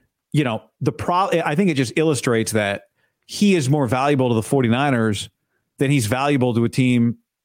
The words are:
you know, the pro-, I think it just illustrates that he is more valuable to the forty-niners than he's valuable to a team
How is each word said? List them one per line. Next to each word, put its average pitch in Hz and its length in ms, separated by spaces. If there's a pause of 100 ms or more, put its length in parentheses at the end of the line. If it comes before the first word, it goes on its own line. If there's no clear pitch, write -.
(320)
you 147 120
know, 110 180 (180)
the 135 120
pro-, - 380 (140)
I 156 100
think 185 160
it 151 40
just 127 220
illustrates 127 560
that 101 320 (420)
he 202 280
is 143 160
more 147 160
valuable 131 440
to 117 40
the 110 80
forty-niners 120 840 (500)
than 139 120
he's 131 160
valuable 127 480
to 117 100
a 117 40
team 120 500 (260)